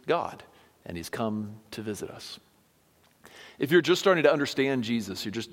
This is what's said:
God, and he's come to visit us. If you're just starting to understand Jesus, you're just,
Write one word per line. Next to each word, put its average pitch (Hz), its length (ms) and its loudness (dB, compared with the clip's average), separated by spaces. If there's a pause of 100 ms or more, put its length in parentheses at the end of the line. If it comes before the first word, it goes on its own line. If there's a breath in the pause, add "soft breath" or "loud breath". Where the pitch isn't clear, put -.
God, - 380 -4 (420 soft breath)
and 87 100 -8
he's 82 140 -10
come 107 460 -6 (160)
to 113 100 -10
visit 107 260 -8
us. - 300 -16 (1200 loud breath)
If 135 120 -2
you're 170 120 6
just 170 180 2
starting 175 240 6
to 147 80 8
understand 135 500 0
Jesus, 107 420 -4
you're 107 60 -6
just, 110 220 -6